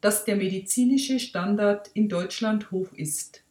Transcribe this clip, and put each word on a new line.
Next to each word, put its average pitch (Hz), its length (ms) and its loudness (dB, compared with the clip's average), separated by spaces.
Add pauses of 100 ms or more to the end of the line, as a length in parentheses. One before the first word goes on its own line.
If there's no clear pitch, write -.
dass 208 240 0
der 208 100 0
medizinische 247 840 2
Standard 202 720 0
in 214 160 2
Deutschland 208 640 -2
hoch 185 220 -4
ist - 580 -8